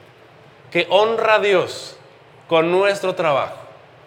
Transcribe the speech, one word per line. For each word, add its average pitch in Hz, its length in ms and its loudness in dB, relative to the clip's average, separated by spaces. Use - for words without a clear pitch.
que 170 200 -2
honra 220 460 2
a - 20 0
Dios 190 580 -2
con 165 240 2
nuestro 190 440 0
trabajo". 147 420 -2